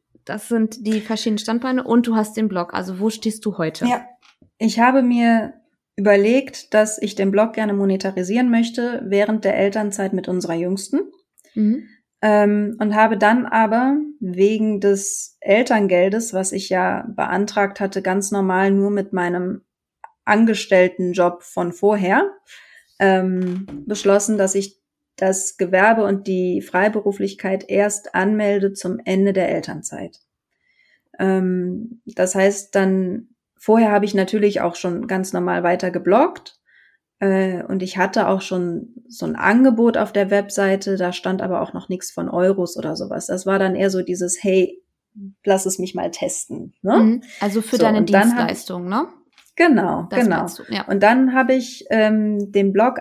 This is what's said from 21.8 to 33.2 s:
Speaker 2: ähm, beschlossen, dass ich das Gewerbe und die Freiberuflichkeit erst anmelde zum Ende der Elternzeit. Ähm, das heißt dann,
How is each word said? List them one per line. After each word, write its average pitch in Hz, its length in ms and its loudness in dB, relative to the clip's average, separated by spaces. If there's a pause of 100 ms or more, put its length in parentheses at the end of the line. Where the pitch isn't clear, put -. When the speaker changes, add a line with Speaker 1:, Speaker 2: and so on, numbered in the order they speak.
Speaker 2:
ähm, 185 680 0 (200)
beschlossen, 208 520 0
dass 190 160 0
ich 196 260 -6 (360)
das 190 400 -2
Gewerbe 196 480 2
und 196 220 -2
die 185 360 -2
Freiberuflichkeit 196 1080 -2
erst 202 460 -2
anmelde 202 580 0
zum 185 320 -6
Ende 190 280 2
der 190 180 0
Elternzeit. - 680 -8 (1000)
Ähm, 185 880 -2
das - 280 -2
heißt 202 400 0
dann, 190 540 0 (280)